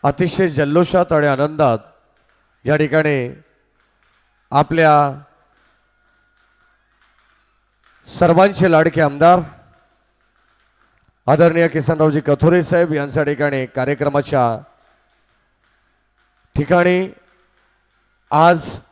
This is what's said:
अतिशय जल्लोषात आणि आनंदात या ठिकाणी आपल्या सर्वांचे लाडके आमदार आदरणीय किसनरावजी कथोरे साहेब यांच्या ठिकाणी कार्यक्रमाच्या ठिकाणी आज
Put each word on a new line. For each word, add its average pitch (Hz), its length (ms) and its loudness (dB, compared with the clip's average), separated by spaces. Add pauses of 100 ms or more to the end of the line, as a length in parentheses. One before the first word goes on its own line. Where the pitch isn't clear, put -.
अतिशय 180 440 -2
जल्लोषात 160 640 0
आणि 147 160 0
आनंदात 143 520 0 (840)
या 143 100 0
ठिकाणी 147 680 -2 (1080)
आपल्या 147 680 0 (3000)
सर्वांचे 180 520 2
लाडके 160 300 2
आमदार 156 380 4 (1900)
आदरणीय 165 400 2
किसनरावजी 156 520 -2
कथोरे 160 440 0
साहेब 170 300 -2
यांच्या 143 300 -4
ठिकाणी 139 420 -4
कार्यक्रमाच्या 135 920 -4 (2000)
ठिकाणी 180 580 0 (1160)
आज 156 480 2 (120)